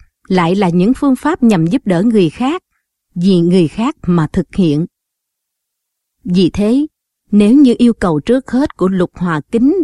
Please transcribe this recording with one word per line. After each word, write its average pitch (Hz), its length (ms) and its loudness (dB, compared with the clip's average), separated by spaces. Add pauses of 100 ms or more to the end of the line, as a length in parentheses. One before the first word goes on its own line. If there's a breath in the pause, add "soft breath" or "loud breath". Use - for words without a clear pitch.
(280)
lại 180 280 0
là 202 140 0
những 180 240 0
phương 269 220 0
pháp 294 280 -4
nhằm 180 240 2
giúp 226 180 -4
đỡ 180 180 -2
người 214 260 0
khác, 277 320 -6 (540)
vì 180 240 0
người 175 280 2
khác 240 340 -6
mà 170 320 -2
thực - 220 -6
hiện. 160 300 0 (1400)
Vì 180 260 0
thế, 247 380 -2 (440)
nếu 208 240 4
như 269 220 4
yêu 240 160 2
cầu 165 260 -2
trước 254 320 -2
hết 269 260 -4
của 185 100 0
Lục 180 260 -2
Hòa 165 280 -4 (100)
Kính 262 320 0